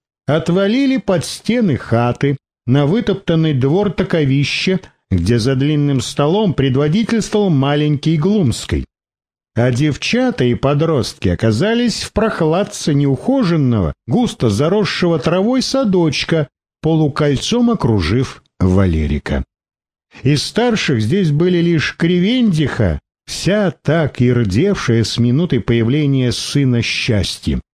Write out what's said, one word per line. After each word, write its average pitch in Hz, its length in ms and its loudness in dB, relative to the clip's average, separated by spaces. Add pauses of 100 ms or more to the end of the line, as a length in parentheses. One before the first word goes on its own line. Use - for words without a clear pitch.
(260)
отвалили 196 720 0
под 185 280 -2
стены 220 500 -2
хаты, 120 640 -2 (280)
на 139 200 2
вытоптанный 165 680 0
двор 151 380 0
таковище — 151 880 0 (300)
где 98 300 2
за 131 180 0
длинным 143 420 0
столом 160 540 0
предводительствовал 185 960 0
маленький 147 680 0
Глумский. 151 680 0 (720)
А 120 140 2
девчата 147 760 -2
и 120 100 2
подростки 143 720 -2
оказались 180 760 0
в - 100 -12
прохладце 180 800 -2
неухоженного, 143 1000 2 (160)
густо 160 420 0
заросшего 165 680 0
травой 208 440 0
садочка, 175 840 0 (340)
полукольцом 156 920 0
окружив 113 680 -2 (160)
Валерика. 78 840 0 (800)
Из 139 200 0
старших 208 580 0
здесь 156 300 0
были 175 260 2
лишь 165 400 0
Кривендиха, 170 1040 0 (240)
вся 196 460 -2
так 151 500 -2
и 123 100 4
рдевшая 120 720 0
с - 140 -4
минуты 123 420 0
появления 127 720 0
сына 123 500 0
счастьем. - 800 -2 (140)